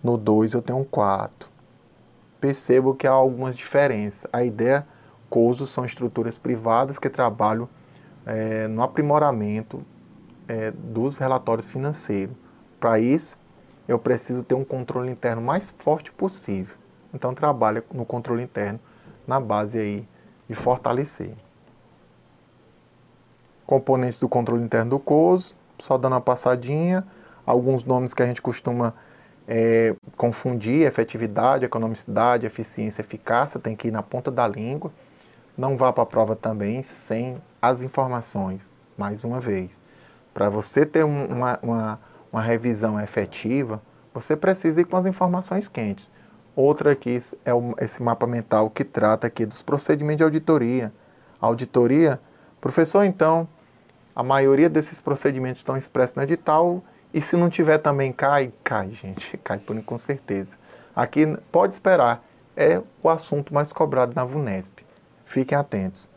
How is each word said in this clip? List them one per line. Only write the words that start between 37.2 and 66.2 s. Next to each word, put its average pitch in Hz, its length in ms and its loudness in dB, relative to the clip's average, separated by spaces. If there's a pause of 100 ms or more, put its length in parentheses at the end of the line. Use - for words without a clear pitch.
as 123 220 2
informações, 117 800 -4 (360)
mais 104 280 -8
uma 120 160 -4
vez. 95 400 -4 (540)
Pra 101 160 0
você 107 340 2
ter 156 180 0
um, 147 220 0
uma, 123 380 -2
uma, 110 380 -2 (300)
uma 113 120 -4
revisão 113 580 0
efetiva, 110 800 -4 (320)
você 139 240 -2
precisa 170 460 2
ir - 20 6
com 185 140 -2
as 185 80 0
informações 185 600 -2
quentes. - 460 -6 (420)
Outra 147 380 4
aqui 123 260 -2 (240)
é 123 120 0
o, 120 240 0
esse 117 240 -6
mapa 117 240 0
mental 113 420 2
que - 160 -4
trata 110 420 0
aqui 113 200 -2
dos - 160 -10
procedimentos 151 560 0
de 160 60 6
auditoria. 139 680 2 (480)
Auditoria, 123 800 2 (400)
professor, 160 440 4
então, 165 440 2 (680)
a 120 80 -4
maioria 135 460 6
desses 151 320 -2
procedimentos 131 600 -2
estão 135 140 -4
expressos 127 400 0
no 135 80 -2
edital, 165 600 2 (300)
e 151 80 0
se - 120 -2
não 175 140 6
tiver 156 300 4
também 139 340 2
cai? 135 400 2 (100)
Cai, 101 280 -4
gente, - 480 -12
cai - 200 -6
por, 107 240 -8
com 117 140 -8
certeza. 101 600 -6 (360)
Aqui 135 320 2 (240)
pode 190 220 4
esperar, 139 500 4 (320)
é 156 280 4 (200)
o 156 60 4
assunto 156 460 -2
mais 147 180 0
cobrado 131 420 2
na 127 80 -2
vunesp. 123 640 -6 (400)
Fiquem 135 320 -2
atentos. 98 600 -4